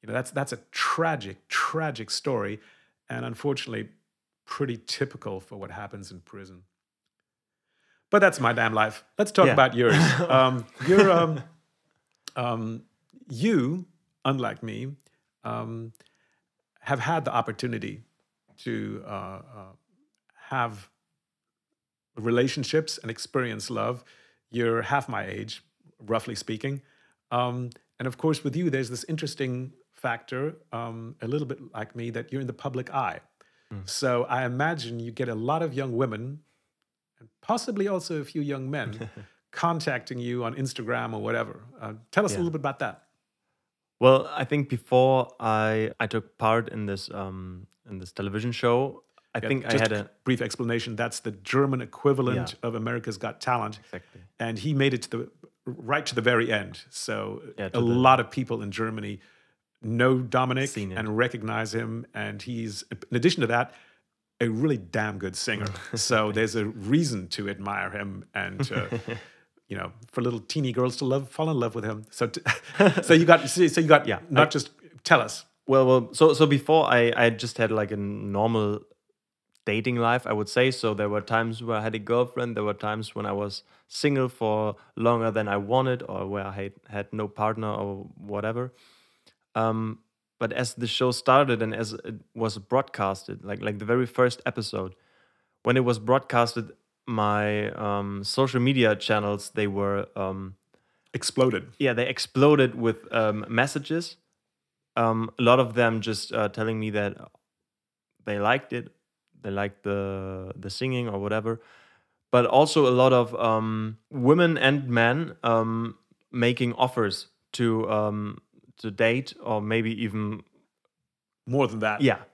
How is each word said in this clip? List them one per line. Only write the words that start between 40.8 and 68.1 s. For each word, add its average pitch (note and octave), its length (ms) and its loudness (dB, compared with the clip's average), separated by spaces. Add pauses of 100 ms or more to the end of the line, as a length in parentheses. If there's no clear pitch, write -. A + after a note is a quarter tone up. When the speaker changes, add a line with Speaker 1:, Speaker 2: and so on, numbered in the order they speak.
Speaker 1:
or G#2+ 80 -6
whatever. A2 400 -4 (200)
Uh, A2 120 -10 (180)
tell G#3 140 2
us G3 60 0
a - 40 -2
Speaker 2:
Yeah. F#3+ 40 -4
Speaker 1:
little E3+ 120 -2
bit D#3 100 -6
about C3+ 180 -6
that. A2+ 240 -8 (960)
Speaker 2:
Well, C3 340 8
I C#3+ 120 -2
think C#3+ 240 -2
before B2+ 680 2
I, A2 600 0
I A2 60 -2
took G#2+ 320 -6
part A2+ 320 2
in G#2+ 160 -6
this, G2 260 -6
um, F#2+ 540 -10 (240)
in G2 80 -12
this F#2 140 -14
television G#2 400 -4
show, B2 520 0 (300)
I A#2 80 -4
Speaker 1:
Yeah, A2 60 -6
Speaker 2:
think C3 180 -2
I A2+ 60 -8
Speaker 1:
just A#2 100 2
Speaker 2:
had A2 100 2
a G#2 180 -4 (140)
Speaker 1:
brief B2+ 180 0
explanation. A#2 540 -4
That's A2+ 260 -4
the A2+ 100 -6
German B2+ 500 0
equivalent B2+ 800 0
Speaker 2:
Yeah. A#2+ 60 -4
Speaker 1:
of A#2 80 -6
America's A2+ 420 -4
Got A2 240 -8
Talent. A2+ 440 -2
Speaker 2:
Exactly. - 360 -16 (180)
Speaker 1:
And A2+ 200 -4
he C#3+ 160 -2
made C#3 180 4
it A#2+ 100 -4
to - 60 -14
the, A#2 220 -8 (340)
right C3 400 -4
to - 80 -6
the B2 80 0
very A#2 300 4
end. G2 300 -4 (100)
So G#2 500 -6 (160)
Speaker 2:
Yeah, G2+ 80 -6
Speaker 1:
a F#2+ 60 -6
Speaker 2:
to A#2+ 80 0
the A#2+ 60 2
Speaker 1:
lot B2+ 340 6
of A2+ 100 -2
people A#2 320 -6
in G2+ 100 -8
Germany A2 480 -6 (600)
know B2 380 2
Dominic B2+ 500 -2
Speaker 2:
Seen G2+ 220 -6
it. F#2 60 -6
Speaker 1:
and G#2+ 200 -4
recognize A2 560 -2
him, A2+ 400 -6
and G#2+ 280 -8
he's, A2+ 500 -8
in - 240 -8
addition D3 260 4
to A#2+ 60 2
that, A#2+ 260 0 (680)
a A#2+ 100 2
really B2+ 280 0
damn G#2 400 -6
good F#2+ 180 -6
singer. G#2 320 -4 (140)
Speaker 2:
<laughs> - 140 -10
Speaker 1:
So G#2+ 360 2
there's A2 240 0
a G#2+ 100 0
reason A2 640 0
to G2 200 -6
admire G2 420 -6
him G2+ 420 -8